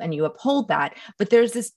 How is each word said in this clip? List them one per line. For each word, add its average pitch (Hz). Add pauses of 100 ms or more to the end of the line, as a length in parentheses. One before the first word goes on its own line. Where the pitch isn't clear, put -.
and 165
you 151
uphold 254
that." 143 (240)
But 208
there's 233
this 233